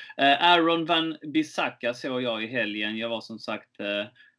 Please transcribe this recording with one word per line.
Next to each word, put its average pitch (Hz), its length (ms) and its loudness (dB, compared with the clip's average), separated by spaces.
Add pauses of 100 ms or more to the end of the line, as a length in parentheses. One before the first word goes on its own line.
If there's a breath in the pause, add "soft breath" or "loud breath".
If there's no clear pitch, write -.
(160 loud breath)
Eh, 139 360 4
Aaron 165 320 4
van 160 320 0 (160)
Bissaka 151 640 -2
såg 127 280 -4
jag 113 220 -2
i - 20 -4
helgen. 107 520 -2
Jag 117 100 -4
var 117 120 -4
som 113 180 -12
sagt, - 420 -10
eh, 104 240 -2 (340 soft breath)